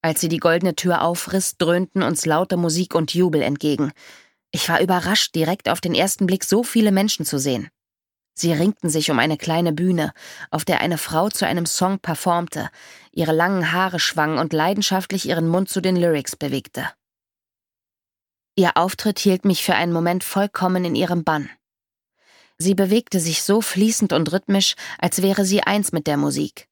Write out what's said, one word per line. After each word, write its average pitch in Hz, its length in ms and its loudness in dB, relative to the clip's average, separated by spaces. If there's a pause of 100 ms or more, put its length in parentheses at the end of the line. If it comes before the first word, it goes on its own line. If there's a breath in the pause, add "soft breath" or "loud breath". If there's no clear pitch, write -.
Als 160 200 0
sie 165 80 0
die 165 100 0
goldene 175 380 2
Tür 175 260 0
aufriss, 175 540 -2
dröhnten 175 460 0
uns 147 240 -2
laute 170 300 0
Musik 175 380 -2
und 160 200 -2
Jubel 170 280 2
entgegen. 143 480 -2 (640 loud breath)
Ich - 160 -4
war 170 120 2
überrascht, 180 540 0
direkt 165 340 -2
auf 170 120 0
den 175 140 -2
ersten 190 320 0
Blick 185 180 0
so 214 180 2
viele 220 300 2
Menschen 190 340 0
zu 147 120 -2
sehen. 135 300 -2 (680)
Sie 170 180 0
ringten 175 360 0
sich 156 220 0
um 135 80 2
eine 147 180 2
kleine 165 360 0
Bühne, 165 400 0 (380 loud breath)
auf 156 140 -4
der - 160 0
eine 160 180 -2
Frau 165 300 -2
zu - 180 -2
einem 170 200 -2
Song 190 320 -2
performte, 175 720 -4 (400 loud breath)
ihre 160 220 -2
langen 170 400 2
Haare 180 260 0
schwang 156 400 0
und 156 140 -2
leidenschaftlich 190 760 -2
ihren 165 200 0
Mund 185 200 0
zu 190 120 -4
den 185 160 0
Lyrics 165 400 0
bewegte. 135 540 -6 (1600)
Ihr 185 220 4
Auftritt 185 420 0
hielt 185 260 2
mich 190 200 2
für 185 100 4
einen 170 180 0
Moment 170 320 0
vollkommen 185 600 0
in 170 100 -2
ihrem 170 300 0
Bann. 151 260 0 (1080 soft breath)
Sie 185 160 2
bewegte 196 440 2
sich 160 240 -2
so 208 180 4
fließend 214 520 0
und 151 200 2
rhythmisch, 196 440 0 (220 loud breath)
als - 220 -2
wäre 196 240 2
sie 190 180 2
eins 202 280 0
mit 156 160 -2
der 147 100 0
Musik. 143 560 -2